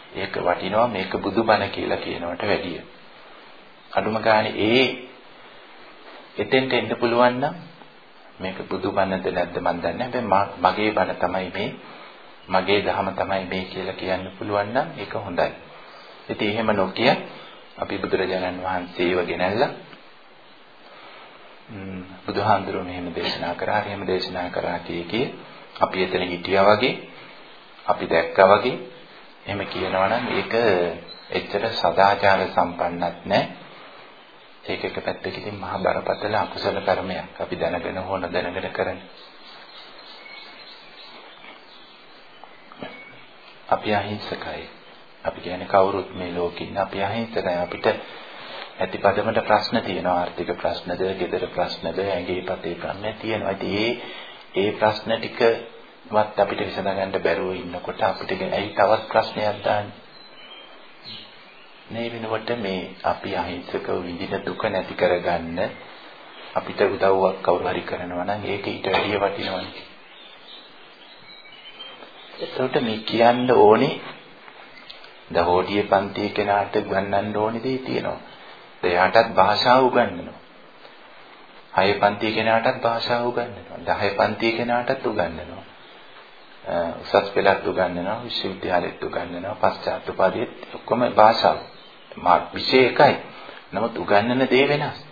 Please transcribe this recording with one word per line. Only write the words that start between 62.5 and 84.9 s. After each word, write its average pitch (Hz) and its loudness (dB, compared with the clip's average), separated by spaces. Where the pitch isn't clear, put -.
මේ 95 -4
අපි - -2
අහිංසකව 90 -4
විඳින 90 -6
දුක 92 -6
නැති 98 -2
කරගන්න 85 0
අපිට - -4
උදව්වක් 95 4
කවුරු 90 2
හරි 90 -2
කරනවා 90 -6
නම් 104 -2
ඒක 101 -4
ඊට 101 -4
වැඩිය 101 0
වටිනවනේ. 98 -2
එතකොට - -2
මේ 110 0
කියන්න 120 4
ඕනේ 113 8
දහෝඩියේ 90 2
පන්තියේ 101 2
කෙනාට 101 0
උගන්වන්න 101 0
ඕනේ 113 0
දේ 131 -2
තියෙනවා. 117 -4
එයාටත් 92 6
භාෂාව 107 6
උගන්වනවා. 117 2
හය 98 4
පන්තියේ 104 2
කෙනාටත් 113 4
භාෂාව 120 0
උගන්වනවා. 117 -4
දහය 101 0
පන්තියේ 107 0
කෙනාටත් 120 0